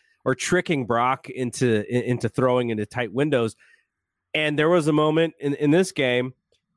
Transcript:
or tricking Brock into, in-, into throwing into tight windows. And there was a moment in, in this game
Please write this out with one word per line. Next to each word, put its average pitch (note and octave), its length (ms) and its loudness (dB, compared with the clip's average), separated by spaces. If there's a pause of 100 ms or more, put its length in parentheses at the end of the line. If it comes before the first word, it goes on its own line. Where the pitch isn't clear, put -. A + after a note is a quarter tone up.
(260)
or C3 100 0
tricking F3 500 -2
Brock A#2+ 440 -2
into, A#2+ 600 -2
in-, A#2+ 140 0
into A#2+ 260 -2
throwing B2 400 0
into G#2+ 160 -4
tight A2+ 280 -6
windows. B2+ 420 0 (800)
And D3+ 240 0
there D#3 100 4
was E3+ 180 2
a D#3 60 2
moment D#3 460 2
in, C#3+ 160 -2
in D3 160 2
this F3+ 200 4
game B2+ 420 -2 (440)